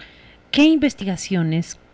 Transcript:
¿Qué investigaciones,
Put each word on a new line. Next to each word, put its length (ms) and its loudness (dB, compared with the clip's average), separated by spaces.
¿Qué 120 4
investigaciones, 1160 -2